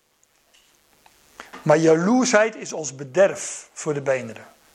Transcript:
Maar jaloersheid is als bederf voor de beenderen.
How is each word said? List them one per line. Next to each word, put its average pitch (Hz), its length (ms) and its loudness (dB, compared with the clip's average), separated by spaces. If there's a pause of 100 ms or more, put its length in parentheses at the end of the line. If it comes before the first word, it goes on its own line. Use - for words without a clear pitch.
(1600)
Maar 156 160 4
jaloersheid 208 760 2
is - 180 -14
als 147 220 -10
bederf 143 800 -2
voor 151 200 -6
de 143 80 -6
beenderen. 120 440 -6 (300)